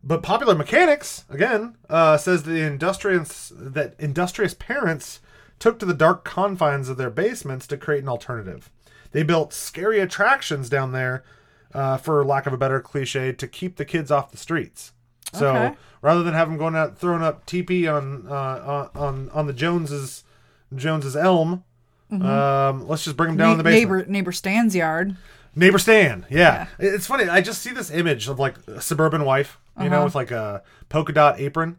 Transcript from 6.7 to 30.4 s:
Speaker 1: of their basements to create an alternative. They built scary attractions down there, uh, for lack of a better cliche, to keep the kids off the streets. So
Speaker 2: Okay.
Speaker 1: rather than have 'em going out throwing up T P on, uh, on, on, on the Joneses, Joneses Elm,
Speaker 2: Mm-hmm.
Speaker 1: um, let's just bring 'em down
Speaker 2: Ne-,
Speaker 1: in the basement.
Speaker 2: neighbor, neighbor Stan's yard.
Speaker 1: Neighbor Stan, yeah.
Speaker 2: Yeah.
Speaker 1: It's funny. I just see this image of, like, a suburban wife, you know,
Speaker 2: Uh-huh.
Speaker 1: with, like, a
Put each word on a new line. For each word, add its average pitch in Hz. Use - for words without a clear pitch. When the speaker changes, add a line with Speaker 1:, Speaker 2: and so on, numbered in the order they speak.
Speaker 1:
of 131
their 127
basements 139
to 143
create 143
an 139
alternative. 113
They 156
built 156
scary 208
attractions 185
down 135
there, 127
uh, 135
for 147
lack 139
of 131
a 127
better 135
cliche, 131
to 127
keep 180
the 147
kids 151
off 139
the -
streets. -
So 143
Speaker 2:
Okay. 247
Speaker 1:
rather 170
than 165
have 160
'em 160
going 160
out 151
throwing 170
up 156
T 180
P 180
on, 139
uh, 139
on, 143
on, 135
on 151
the 139
Joneses, 143
Joneses 139
Elm, 175
Speaker 2:
Mm-hmm. 185
Speaker 1:
um, 139
let's 151
just 143
bring 165
'em 156
down 165
Speaker 2:
Ne-, -
Speaker 1:
in 165
the 156
basement. 220
Speaker 2:
neighbor, 185
neighbor 190
Stan's 208
yard. 170
Speaker 1:
Neighbor 185
Stan, 185
yeah. 156
Speaker 2:
Yeah. 190
Speaker 1:
It's 208
funny. 247
I 180
just 208
see 247
this 247
image 147
of, 131
like, 135
a 104
suburban 156
wife, 135
you 185
know, 147
Speaker 2:
Uh-huh. -
Speaker 1:
with, -
like, 123
a 107